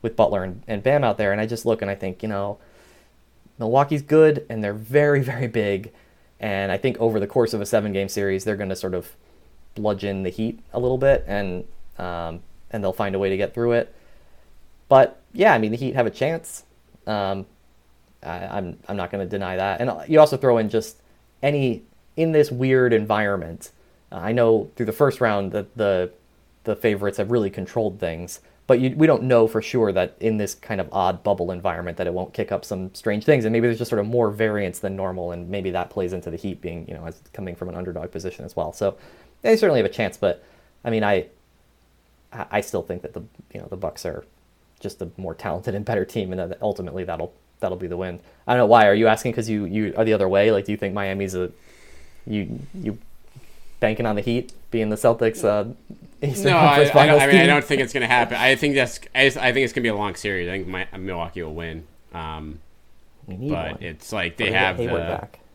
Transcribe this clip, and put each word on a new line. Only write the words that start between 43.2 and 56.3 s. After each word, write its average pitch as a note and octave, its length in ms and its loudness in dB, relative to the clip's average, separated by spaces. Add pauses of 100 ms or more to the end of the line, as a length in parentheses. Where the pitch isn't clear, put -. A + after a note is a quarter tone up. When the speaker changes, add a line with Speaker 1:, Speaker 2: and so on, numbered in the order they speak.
Speaker 1:
you G2+ 60 -12
know, - 80 -18
the F#2+ 80 -10
Bucks - 280 -8
are E2+ 200 -8 (560)
just - 220 -10
a F3 140 -8
more E2 180 -10
talented F#2+ 400 -6
and G#2 100 -6
better G#2 200 -2
team, F#2+ 280 -6
and F#2 60 -6
that F2+ 220 -8
ultimately F#2 440 -6
that'll, E2+ 280 -8 (280)
that'll F2+ 180 -6
be F#2 80 -8
the F2 100 -6
win. F2+ 240 -8 (260)
I A#2+ 60 2
don't B2 80 4
know, A#2 60 6
why A2 200 10
are G2+ 80 8
you A2 120 4
asking? A2 260 2
'Cause A2+ 160 -4
you, G#2 160 -2
you G2+ 320 -2
are A2+ 80 4
the A2 80 2
other G2 160 2
way. G2+ 240 4
Like, G2+ 140 2
do G#2 60 -4
you G#2 60 -4
think G2 140 -4
Miami's G2 420 -4
a, F2+ 160 -4 (760)
you, A2 340 -6 (140)
you A2+ 240 -6 (840)
banking A2 260 0
on G#2+ 100 0
the G#2 40 -2
Heat A#2+ 320 -2 (180)
being A2 200 0
the G#2+ 60 -2
Celtics, A2+ 460 2
uh, G#2 300 0 (480)
Eastern C#3+ 300 0